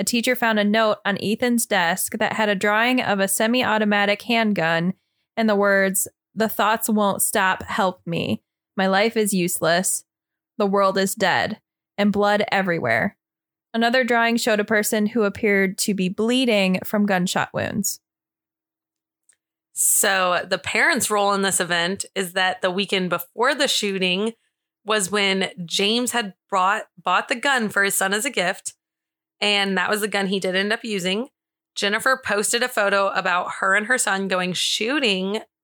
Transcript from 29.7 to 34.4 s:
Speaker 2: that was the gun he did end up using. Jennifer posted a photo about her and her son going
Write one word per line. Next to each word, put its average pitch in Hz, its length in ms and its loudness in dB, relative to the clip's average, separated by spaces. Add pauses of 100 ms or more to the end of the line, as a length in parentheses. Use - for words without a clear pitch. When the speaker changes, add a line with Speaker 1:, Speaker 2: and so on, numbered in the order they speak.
Speaker 2:
that 180 100 0
was 214 120 0
the 214 80 -2
gun 196 180 -2
he 190 140 -2
did 185 160 -2
end 202 160 0
up 233 120 -6
using. 202 440 -4 (460)
Jennifer 220 480 0
posted 214 400 -2
a 247 60 0
photo 196 400 0
about 180 420 -2 (100)
her 190 140 2
and 208 120 0
her 254 100 0
son 196 320 -2
going 185 240 -2